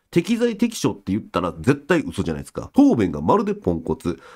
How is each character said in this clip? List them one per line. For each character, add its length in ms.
適 280
材 200
適 180
所 180
っ 20
て 160
言 80
っ 20
た 200
ら 180
絶 220
対 200
嘘 220
じ 80
ゃ 20
な 60
い 20
で 60
す 60
か。 200
答 220
弁 160
が 100
ま 160
る 80
で 80
ポ 180
ン 100
コ 140
ツ。 240